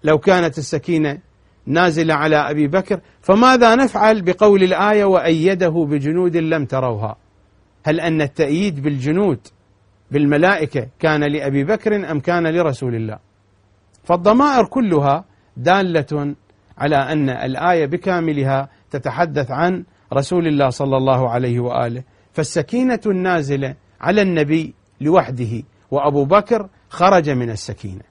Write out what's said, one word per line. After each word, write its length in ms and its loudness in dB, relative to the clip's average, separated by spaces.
لو 140 4
كانت 400 2
السكينة 600 -4
نازلة 480 0
على 220 2
أبي 320 0
بكر؟ 320 -2
فماذا 540 6
نفعل 480 2
بقول 400 4
الآية: 420 2
"وأيده 840 2
بجنود 480 -2
لم 280 -2
تروها"؟ 520 -4
هل 160 0
أن 220 -2
التأييد 600 -2
بالجنود 560 -2
بالملائكة 760 0
كان 260 0
لأبي 400 -2
بكر 460 -4
أم 100 -4
كان 260 -2
لرسول 480 -2
الله؟ 240 -8
فالضمائر 600 2
كلها 600 0
دالة 760 0
على 180 0
أن 340 0
الآية 560 -2
بكاملها 840 -2
تتحدث 600 -4
عن 340 -2
رسول 340 0
الله 240 2
صلى 260 -2
الله 340 0
عليه 300 -2
وآله، 420 -4
فالسكينة 720 -2
النازلة 680 -2
على 220 2
النبي 520 0
لوحده، 640 0
وأبو 340 0
بكر 440 0
خرج 400 4
من 200 -2
السكينة. 600 -12